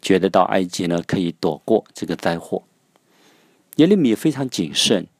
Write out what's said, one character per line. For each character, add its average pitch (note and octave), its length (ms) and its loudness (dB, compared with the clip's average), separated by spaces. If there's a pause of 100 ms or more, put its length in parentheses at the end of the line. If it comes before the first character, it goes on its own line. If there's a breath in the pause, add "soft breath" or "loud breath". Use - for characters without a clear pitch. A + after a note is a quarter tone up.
觉 F#2+ 180 2
得 F#2 120 2
到 F#2 140 4
埃 F#2+ 200 0
及 F2+ 220 -6
呢， E2+ 200 -2
可 - 120 -2
以 E2+ 140 -2
躲 D#2+ 340 -4
过 A2 260 2
这 - 140 -10
个 F2 100 -6
灾 E2+ 220 -2
祸。 - 240 -8 (1120 soft breath)
耶 D3+ 100 6
利 G3 80 6
米 C#3 200 2
非 D3+ 180 -2
常 C3 160 -6
谨 D#2 260 -6
慎 F2+ 320 0 (140)